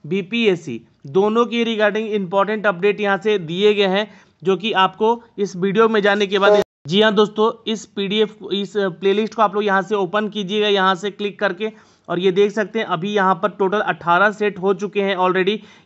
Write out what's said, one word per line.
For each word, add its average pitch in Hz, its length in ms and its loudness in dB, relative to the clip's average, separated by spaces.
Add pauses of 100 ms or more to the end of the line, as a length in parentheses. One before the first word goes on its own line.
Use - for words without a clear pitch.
बीपीएससी 185 760 -2 (280)
दोनों 214 360 2
की 233 200 -2
regarding 214 480 -2
इंपॉर्टेंट 196 520 -2
अपडेट 196 360 0
यहाँ 196 180 0
से 214 200 0
दिए 185 340 0
गए 202 140 2
हैं, 202 220 -2 (320)
जो 185 160 0
कि 180 160 -4
आपको 208 480 0 (160)
इस 190 180 -4
वीडियो 196 340 2
में 220 120 2
जाने 202 260 2
के 196 120 -2
बाद, 202 220 6 (260)
जी 190 140 4
हाँ 220 120 4
दोस्तों, 214 380 2 (160)
इस 214 200 -6
पीडीएफ़, 208 440 -2 (220)
इस 196 220 -4
प्लेलिस्ट 196 580 0
को 233 80 -4
आप 202 140 2
लोग 208 80 -2
यहाँ 196 180 0
से 196 140 -4
ओपन 202 340 -2
कीजिएगा, 208 380 -2
यहाँ 190 280 2
से 190 160 -6
क्लिक 202 280 -8
करके, 208 320 -2 (380)
और 175 100 -4
ये 190 120 2
देख 202 200 2
सकते 214 280 -4
हैं 220 80 -2
अभी 180 240 -4
यहाँ 190 240 2
पर 196 160 -2
टोटल 196 280 -2
अठारह 175 520 2
सेट 202 280 -4
हो 190 160 0
चुके 202 260 -4
हैं 196 160 0
already, 185 400 0 (280)